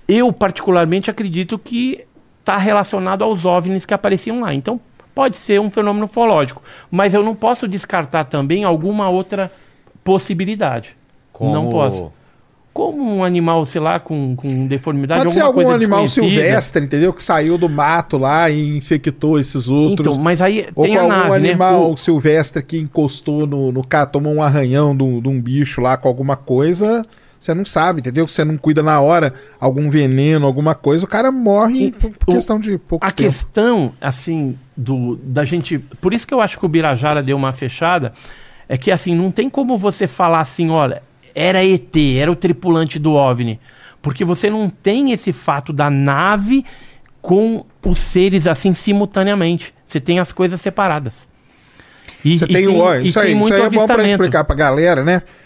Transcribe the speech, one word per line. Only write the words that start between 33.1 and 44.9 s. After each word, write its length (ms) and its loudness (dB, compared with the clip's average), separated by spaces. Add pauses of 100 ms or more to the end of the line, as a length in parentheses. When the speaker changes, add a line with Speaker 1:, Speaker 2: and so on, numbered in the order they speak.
Speaker 1:
questão, 720 0
assim, 560 -4 (180)
do, 480 -4
da 220 -2
gente. 320 -4
Por 360 -4
isso 140 -6
que 60 -4
eu 80 2
acho 180 -2
que 60 0
o 40 -2
Birajara 540 0
deu 140 0
uma 160 -2
fechada, 580 -2 (560)
é 100 -2
que, 140 -2
assim, 240 0
não 160 0
tem 180 -2
como 280 -2
você 300 -2
falar 320 0
assim, 320 -2
"Olha, 320 0 (320)
era 280 2
E 140 4
T, 380 0
era 160 2
o 40 -2
tripulante 600 0
do 140 0
ovni", 480 0 (420)
porque 240 -4
você 240 0
não 180 -2
tem 440 0